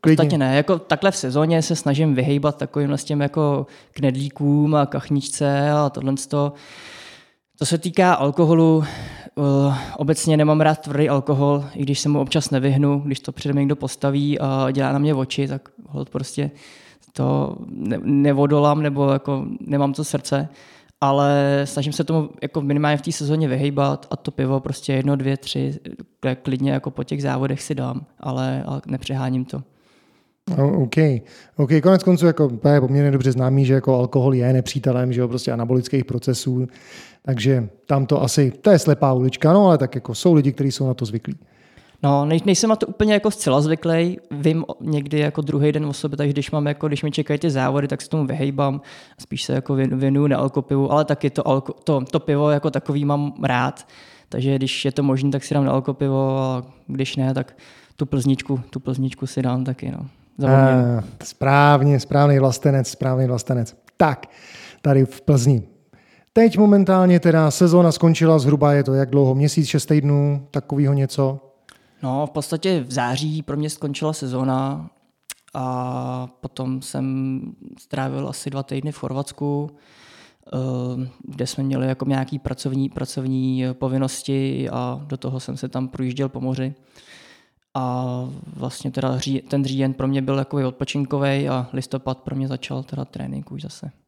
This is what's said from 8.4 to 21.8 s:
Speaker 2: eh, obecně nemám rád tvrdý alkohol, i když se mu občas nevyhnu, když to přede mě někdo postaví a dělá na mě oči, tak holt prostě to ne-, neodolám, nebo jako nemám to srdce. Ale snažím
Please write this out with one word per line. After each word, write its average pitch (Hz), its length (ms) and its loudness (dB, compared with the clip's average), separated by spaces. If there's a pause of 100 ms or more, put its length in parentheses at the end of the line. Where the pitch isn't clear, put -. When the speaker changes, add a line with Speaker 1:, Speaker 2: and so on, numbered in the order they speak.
Speaker 2:
eh, 139 360 2 (220)
obecně 156 400 0
nemám 151 240 4
rád 156 200 2
tvrdý 147 280 0
alkohol, 143 560 2 (100)
i - 80 -6
když 139 180 -2
se - 80 -2
mu 147 120 2
občas 139 300 -2
nevyhnu, 139 540 2
když 135 160 -4
to - 120 -12
přede 143 200 -6
mě 143 80 2
někdo 139 160 0
postaví 143 600 -2
a 135 320 -2
dělá 135 220 0
na 139 60 0
mě 147 160 2
oči, 135 340 -4
tak 135 200 -10 (180)
holt 139 240 -10
prostě 143 400 -6 (640)
to 139 440 -2 (100)
ne-, - 360 -6
neodolám, 143 800 2
nebo 139 300 0
jako 139 320 -4 (160)
nemám 143 320 -2
to 151 120 -6
srdce. 143 440 -4 (520)
Ale 143 640 2
snažím 139 280 -4